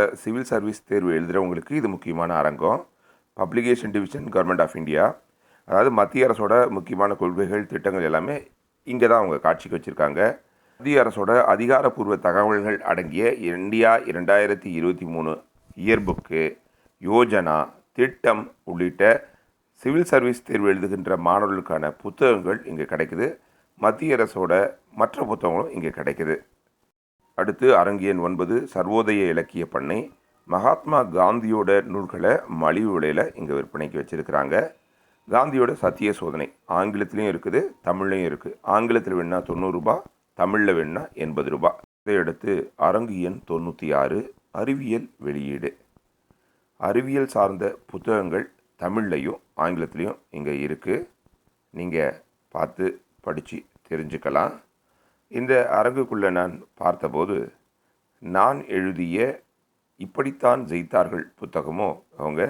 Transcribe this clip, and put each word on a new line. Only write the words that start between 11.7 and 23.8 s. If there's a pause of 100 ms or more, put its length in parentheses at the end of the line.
தகவல்கள்
அடங்கிய (120)
இந்தியா (120)
இரண்டாயிரத்தி
இருபத்தி
மூணு (440)
இயர்புக்கு, (600)
யோஜனா, (340)
திட்டம் (200)
உள்ளிட்ட (800)
சிவில்
சர்வீஸ்
தேர்வு
எழுதுகின்ற
மாணவர்களுக்கான
புத்தகங்கள்
இங்க
கிடைக்குது. (520)